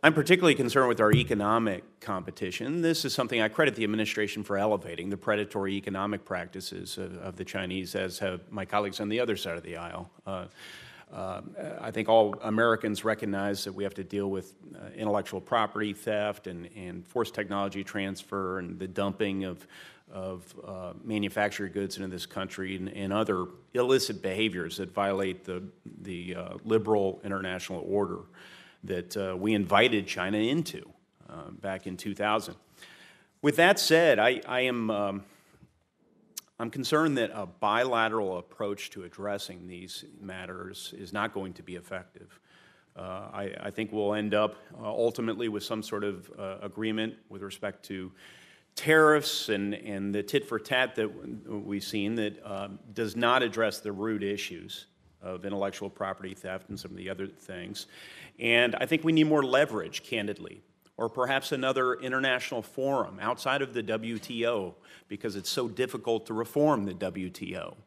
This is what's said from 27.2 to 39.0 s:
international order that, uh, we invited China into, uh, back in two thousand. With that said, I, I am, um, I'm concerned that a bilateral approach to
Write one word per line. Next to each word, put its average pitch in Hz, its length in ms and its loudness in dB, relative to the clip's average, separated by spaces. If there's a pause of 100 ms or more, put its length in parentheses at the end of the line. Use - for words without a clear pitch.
international 92 640 -4
order 92 320 0 (640)
that, 87 320 -4
uh, 95 180 -2
we 101 200 2
invited 101 520 6
China 95 300 -2
into, 131 500 0 (440)
uh, 78 200 -14
back 95 360 -8
in 92 100 -6
two 98 180 -6
thousand. 104 400 0 (840)
With 147 160 4
that 190 240 8
said, 156 380 8
I, 117 280 6
I 127 140 0
am, 120 300 2
um, 101 340 0 (1400)
I'm 117 100 -4
concerned 143 480 2
that 113 160 2
a 104 120 -6
bilateral 110 920 2
approach 101 520 -6
to 95 140 -14